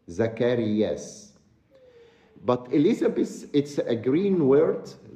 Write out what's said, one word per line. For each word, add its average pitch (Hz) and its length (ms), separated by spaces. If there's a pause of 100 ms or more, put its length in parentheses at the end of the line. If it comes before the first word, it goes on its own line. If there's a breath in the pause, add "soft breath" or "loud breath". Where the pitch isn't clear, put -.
Zacharias. 107 1200 (1080 soft breath)
But 123 280
Elizabeth, - 840
it's 143 240
a 123 180
green 156 520
word. 165 440 (240)